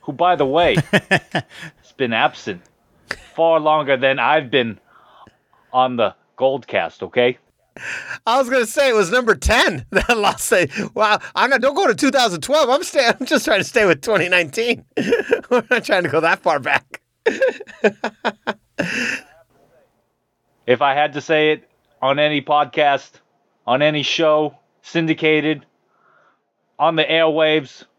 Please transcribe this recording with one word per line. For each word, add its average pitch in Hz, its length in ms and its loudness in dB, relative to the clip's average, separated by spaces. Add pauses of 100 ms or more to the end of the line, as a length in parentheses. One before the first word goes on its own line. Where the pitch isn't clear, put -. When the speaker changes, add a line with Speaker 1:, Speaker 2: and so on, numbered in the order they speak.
Speaker 1:
who, - 100 -12
by 175 240 2
the 147 100 2
way, 143 380 2
Speaker 2:
<laughs> - 80 -8
Speaker 1:
has - 1040 -4
been 123 160 -2
absent 113 500 -2 (720)
far 165 260 2
longer 151 340 2
than 135 240 0
I've 131 320 0
been 117 280 0 (920)
on 127 240 0
the 107 180 0 (240)
Goldcast, 113 680 -2
okay? 123 340 0 (880)
Speaker 2:
I 233 140 2
was 254 100 -2
gonna 247 160 0
say 277 240 0
it 233 60 0
was 196 160 2
number 233 240 2
ten 220 520 0
<laughs> - 40 -18
that 214 260 0
lost 202 340 -2
it. 185 200 2 (220)
Wow, 208 260 0 (160)
I'm 233 160 2
not, 262 100 2
don't 269 140 0
go 381 120 2
to 226 80 2
two 262 160 2
thousand 226 300 0
twelve. 277 280 0
I'm 294 140 0
stay-, 269 240 0 (100)
I'm 254 80 -6
just 269 200 0
trying 220 140 0
to 180 40 -4
stay 220 220 0
with 160 160 2
twenty 190 260 0
nineteen. 180 640 -2
<laughs> - 580 -2
We're 240 200 0
not 226 160 0
trying 190 180 0
to 165 60 -2
go 156 100 0
that 170 200 0
far 160 200 0
back. 139 420 -4 (240)
<laughs> 466 60 2 (3250)
Speaker 1:
If 123 160 2
I 139 140 2
had 147 180 0
to 147 80 -8
say 156 320 0
it - 160 -10 (320)
on 135 180 0
any 151 220 0
podcast, 147 680 0 (540)
on 127 160 0
any 151 220 0
show, 151 540 0 (240)
syndicated, 156 840 -2 (1120)
on 160 200 0
the 156 80 2
airwaves 156 800 0 (120)